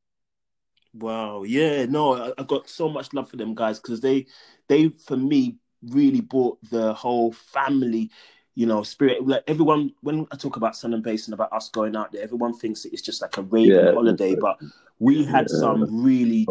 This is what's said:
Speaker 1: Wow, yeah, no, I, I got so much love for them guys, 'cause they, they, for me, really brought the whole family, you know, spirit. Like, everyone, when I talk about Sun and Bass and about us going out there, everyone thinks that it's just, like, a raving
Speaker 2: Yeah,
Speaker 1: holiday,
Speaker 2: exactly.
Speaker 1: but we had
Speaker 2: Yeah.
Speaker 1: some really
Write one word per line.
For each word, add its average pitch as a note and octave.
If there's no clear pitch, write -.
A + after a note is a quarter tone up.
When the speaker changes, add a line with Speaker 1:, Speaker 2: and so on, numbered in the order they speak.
Speaker 1:
Wow, A2
yeah, C#3
no, C#3+
I, B2
I C3+
got C3+
so D#3+
much C#3
love C3+
for B2+
them A2
guys, A2
'cause A#2
they, C3
they, D#3
for -
me, C3
really C3
brought B2
the A2
whole A#2+
family, B2
you A#2
know, G#2+
spirit. C3
Like, C3+
everyone, D3+
when D#3
I C#3
talk C#3
about A2+
Sun A#2
and A2
Bass A2
and G#2+
about G#2+
us A2
going A2
out G#2+
there, G#2
everyone A#2
thinks A2
that -
it's -
just, -
like, -
a F#2+
raving A2
Speaker 2:
Yeah, F2
Speaker 1:
holiday, G2
Speaker 2:
exactly. F2+
Speaker 1:
but G2+
we C#3+
had C3
Speaker 2:
Yeah. -
Speaker 1:
some A2+
really A#2+